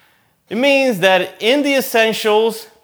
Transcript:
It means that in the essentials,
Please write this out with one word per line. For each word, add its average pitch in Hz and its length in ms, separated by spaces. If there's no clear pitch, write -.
It 196 80
means 269 440
that 190 380
in 269 240
the 277 120
essentials, 220 920